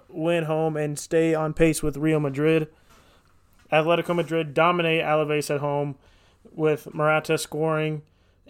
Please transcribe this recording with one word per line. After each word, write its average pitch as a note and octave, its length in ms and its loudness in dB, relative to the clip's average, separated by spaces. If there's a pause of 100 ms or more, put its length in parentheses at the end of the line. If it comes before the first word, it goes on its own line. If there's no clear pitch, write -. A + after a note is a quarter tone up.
win E3+ 360 -2
home D#3 300 -2
and D3+ 240 -4
stay E3 340 2
on D#3 200 -2
pace D#3+ 280 2
with D3+ 140 -2
Real D#3 240 0
Madrid. D3+ 480 0 (1040)
Atletico E3 440 2
Madrid D#3+ 380 -2
dominate E3 500 2
Alaves D3+ 500 0
at C#3 80 -2
home, C#3+ 340 -2 (560)
with D#3 420 -2
Morata D#3 440 0
scoring D#3 640 -4 (480)